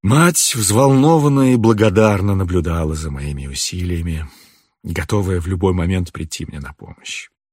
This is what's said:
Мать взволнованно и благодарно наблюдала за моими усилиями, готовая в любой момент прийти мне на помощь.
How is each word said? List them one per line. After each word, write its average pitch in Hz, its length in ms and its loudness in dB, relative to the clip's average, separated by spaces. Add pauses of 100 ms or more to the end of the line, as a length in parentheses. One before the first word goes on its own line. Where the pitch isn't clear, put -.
Мать 147 520 2
взволнованно 135 1000 4
и - 20 4
благодарно 104 760 4
наблюдала 82 600 -2
за 76 160 -8
моими 69 360 -8
усилиями, 82 800 -6 (540)
готовая 92 580 -2
в 82 60 -8
любой 92 260 0
момент 90 400 -2
прийти 82 320 -10
мне 73 140 -14
на 71 160 -14
помощь. - 540 -16 (240)